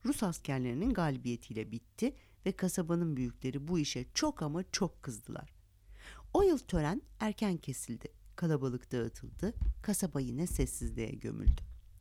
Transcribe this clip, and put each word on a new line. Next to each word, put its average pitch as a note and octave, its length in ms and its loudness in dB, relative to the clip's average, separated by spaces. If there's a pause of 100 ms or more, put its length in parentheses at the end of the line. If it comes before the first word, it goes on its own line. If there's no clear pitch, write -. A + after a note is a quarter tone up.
Rus B3+ 180 2
askerlerinin D3 720 0
galibiyetiyle A#2+ 800 -2
bitti - 440 -2 (300)
ve G3 60 2
kasabanın E3+ 640 0
büyükleri C3 520 -2
bu F3 100 2
işe C#3 360 0
çok - 280 0
ama D#3 300 -2
çok - 300 -2
kızdılar. - 520 -10 (800)
O F#4 80 8
yıl E4+ 160 8
tören E3+ 440 0 (180)
erken G#3 360 2
kesildi, - 520 -6 (280)
kalabalık C3+ 560 2
dağıtıldı, B2 640 -2 (280)
kasaba F#3 380 0
yine C3 260 0
sessizliğe A#2 640 -2
gömüldü. G#2+ 500 2 (400)